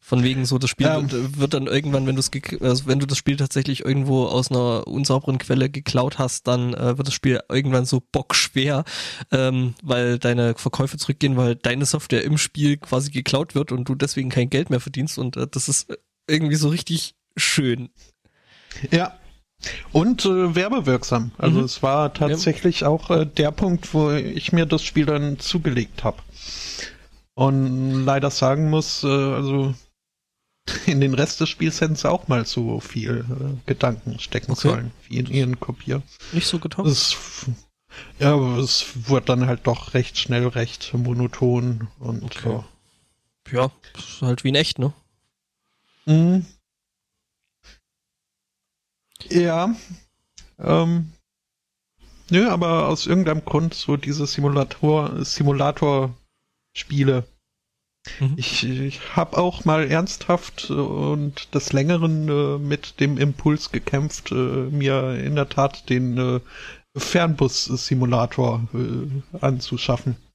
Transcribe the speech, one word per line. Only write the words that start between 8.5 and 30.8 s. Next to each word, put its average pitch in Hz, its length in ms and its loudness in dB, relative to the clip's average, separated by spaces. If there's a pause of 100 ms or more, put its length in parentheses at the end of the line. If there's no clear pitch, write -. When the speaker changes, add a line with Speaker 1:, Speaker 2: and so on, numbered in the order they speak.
Speaker 1:
ähm, 127 500 2
weil 123 380 2
deine 120 360 2
Verkäufe - 420 -2
zurückgehen, 139 400 0
weil 123 180 4
deine 127 300 0
Software - 400 0
im 151 120 2
Spiel 147 380 2
quasi 143 360 -2
geklaut 139 440 -2
wird 147 160 0
und 123 160 -4
du 131 80 0
deswegen 135 340 -2
kein 123 200 0
Geld 135 200 0
mehr 127 120 0
verdienst 139 360 -6
und, 127 200 -4
äh, 127 120 -2
das - 200 -4
ist - 180 -2 (400)
irgendwie 156 300 2
so 151 100 2
richtig 165 480 -2 (220)
schön. 120 500 0 (1040)
Speaker 2:
Ja. 170 260 0 (760)
Und, 190 320 4
äh, 185 280 4
werbewirksam. 139 840 0
Also 160 220 4
Speaker 1:
Mhm. - 60 2
Speaker 2:
es - 160 -6
war 139 260 4
Speaker 1:
Ja. - 20 0
Speaker 2:
tatsächlich 160 720 0
auch, 156 260 0
äh, 165 160 4
der 151 260 0
Punkt, 175 420 -2
wo 151 180 4
ich 143 400 -2
mir 170 140 4
das 156 180 0
Spiel 156 220 2
dann 147 340 0
zugelegt 135 640 -2
hab. - 180 -2 (1120)
Und 131 680 2
leider 139 260 2
sagen 139 400 2
muss, 156 360 0
äh, - 20 2
also 135 680 2 (1120)